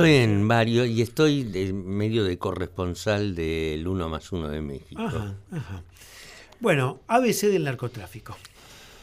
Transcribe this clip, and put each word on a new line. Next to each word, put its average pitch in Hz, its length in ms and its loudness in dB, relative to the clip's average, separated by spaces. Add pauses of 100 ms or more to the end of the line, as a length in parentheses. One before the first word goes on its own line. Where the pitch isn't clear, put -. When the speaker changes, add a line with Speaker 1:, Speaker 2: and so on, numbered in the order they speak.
Speaker 1:
Estoy 156 100 8
en 107 300 4
varios 117 420 4
y 113 120 0
estoy 139 540 2
en 95 340 -4
medio 107 360 0
de 90 140 -2
corresponsal 92 960 -4
del 80 540 -4
Uno 90 220 -2
más 78 220 -8
uno 80 180 -4
de 76 100 -6
México. 71 400 -10
Speaker 2:
Ajá, 104 360 -6 (140)
ajá. 113 320 -10 (760)
Bueno, 143 480 0
A 233 120 4
B 240 120 2
C - 160 0
del 175 160 2
narcotráfico. 113 720 -10 (680)